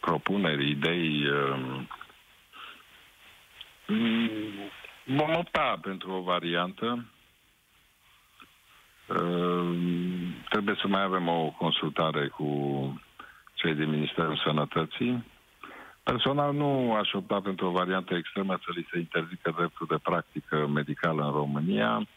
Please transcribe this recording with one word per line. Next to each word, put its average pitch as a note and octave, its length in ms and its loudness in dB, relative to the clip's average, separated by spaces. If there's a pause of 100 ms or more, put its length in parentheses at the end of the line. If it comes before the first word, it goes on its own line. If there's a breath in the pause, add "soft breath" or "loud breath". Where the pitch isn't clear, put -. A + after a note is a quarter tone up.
propuneri, D#2 680 2
idei. D2+ 600 0
Um, C2+ 580 0 (3250 loud breath)
vom D3+ 320 2
opta D3 460 2
pentru F#2 280 -6
o F#2 100 -2
variantă. F2+ 840 0 (2000)
Um, F2 1300 0 (140)
trebuie G#2 320 0
să - 80 -2
mai G2 140 4
avem F#2 260 2
o E2 300 0
consultare D#2 680 0
cu D2+ 200 -4 (1040 loud breath)
cei D#2+ 200 0
din D#2 160 0
Ministerul D2+ 540 0
Sănătății. D#2+ 800 0 (760 loud breath)
Personal C#3+ 520 4
nu C3+ 400 4
aș G#2 180 2
opta G2+ 280 0
pentru F#2+ 260 -2
o F#2 40 2
variantă F2+ 440 0
extremă F#2 500 -2
să F2+ 100 -6
li F2 180 -6
se F2 60 0
interzică E2+ 580 -2
dreptul E2 340 -2
de D#2+ 120 2
practică D#2 640 0
medicală D2 580 0
în D2 60 0
România. D#2 680 0 (200)